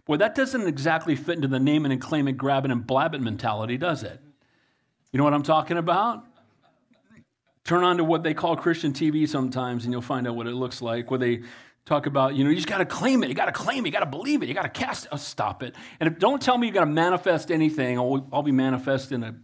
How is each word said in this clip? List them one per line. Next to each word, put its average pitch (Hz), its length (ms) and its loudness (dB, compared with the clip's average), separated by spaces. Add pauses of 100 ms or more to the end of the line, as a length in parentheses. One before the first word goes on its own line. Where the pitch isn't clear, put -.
Boy, 151 140 0
that 220 160 2
doesn't 262 340 0
exactly 160 480 0
fit 165 200 -4
into 143 120 0
the 135 100 0
name 147 280 2
it 135 60 2
and 127 80 -2
claim 147 280 0
it, 135 80 0
grab 135 300 0
it 135 40 0
and 117 160 -2
blab 151 280 2
it 139 80 -6
mentality, 110 560 -4
does 165 240 -2
it? 82 180 -12 (920)
You 131 60 0
know 143 60 4
what 147 100 4
I'm 147 80 0
talking 156 360 2
about? 190 460 0 (1400)
Turn 175 200 2
on 180 140 4
to 165 60 2
what 165 180 2
they 160 100 0
call 165 240 0
Christian 165 380 0
T 156 160 0
V 151 160 2
sometimes, 127 580 -4
and 120 80 -2
you'll 123 80 -2
find 123 260 -4
out 117 80 -4
what 117 120 -6
it 120 80 -6
looks 123 260 -6
like, 120 300 -4
where 131 80 0
they 120 240 0 (420)
talk 147 220 0
about, 139 280 2
you 135 80 2
know, 143 60 4
you 160 80 4
just 180 100 -4
gotta 190 200 0
claim 247 360 2
it, 143 60 -2
you 127 60 -6
gotta 339 180 0
claim 247 320 -4
it, 175 40 -2
you 139 40 -2
gotta 196 140 0
believe 208 360 -2
it, 127 60 -4
you 135 60 -4
gotta 175 160 -4
cast, - 420 -6
oh, 143 60 -6
stop - 440 -6
it. - 120 -10 (260)
And 160 100 2
if, 160 80 -6
don't 254 220 4
tell 254 160 4
me 240 100 2
you 214 60 -2
gotta 185 140 4
manifest 170 640 2
anything, 151 480 2
I'll, 135 340 0
I'll 143 100 0
be 147 100 2
manifesting 131 720 0
a, 113 200 -10